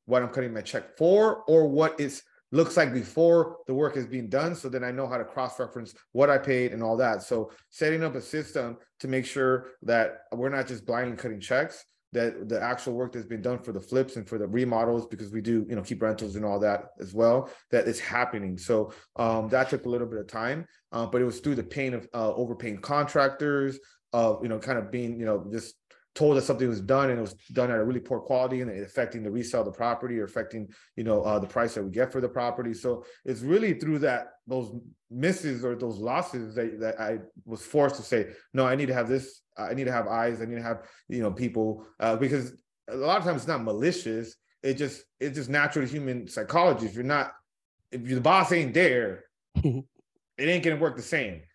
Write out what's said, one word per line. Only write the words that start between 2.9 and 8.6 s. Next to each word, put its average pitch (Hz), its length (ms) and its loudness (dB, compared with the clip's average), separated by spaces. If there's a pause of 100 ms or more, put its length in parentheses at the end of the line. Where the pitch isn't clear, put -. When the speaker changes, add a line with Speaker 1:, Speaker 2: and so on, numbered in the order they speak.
Speaker 1:
before 165 720 4
the 131 80 -2
work 143 240 2
is 123 80 -4
being 123 240 -6
done. 156 240 0
So 139 160 -8
then 123 120 -4
I 123 80 -4
know 131 160 -4
how 123 120 -2
to 113 60 -2
cross-reference 127 720 -6 (180)
what 143 180 6
I 139 80 6
paid 127 340 2
and 113 100 -6
all 113 140 2
that. 113 260 2
So 113 280 -2 (180)
setting 160 340 0
up 147 120 -2
a 120 80 -6
system 135 560 -6 (220)